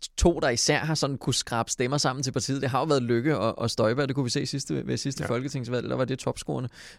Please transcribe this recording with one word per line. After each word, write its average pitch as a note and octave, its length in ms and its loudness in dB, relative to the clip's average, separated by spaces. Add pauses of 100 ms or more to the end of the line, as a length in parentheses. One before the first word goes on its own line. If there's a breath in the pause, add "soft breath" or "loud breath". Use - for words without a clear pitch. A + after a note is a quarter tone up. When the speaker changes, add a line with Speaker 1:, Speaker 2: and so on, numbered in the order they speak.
(180)
Speaker 1:
to, E3+ 220 6
der D#3 100 4
især B2 300 2
har D3+ 160 0
sådan C#3 220 0
kunne B2 160 -2
skrabe - 360 -2
stemmer B2+ 280 0
sammen C#3 260 0
til B2+ 80 -2
partiet, C3+ 300 -2
det C3+ 80 0
har C#3 100 0
jo D3+ 60 2
været C#3 180 4
Løkke A#2+ 340 2
og, G#2 220 0
og A2+ 100 0
Støjberg. B2 380 2
Det C3 80 -4
kunne C#3 80 2
vi A#2+ 60 -2
se C#3 160 -2
sidste, C3+ 420 -4
ved B2 100 -2
sidste C#3 260 -4
Speaker 2:
Ja. - 60 -4
Speaker 1:
folketingsvalg, B2 600 -4
der B2+ 60 -2
var B2+ 100 0
det C3 140 -4
topscorerne. B2+ 500 -4 (300 loud breath)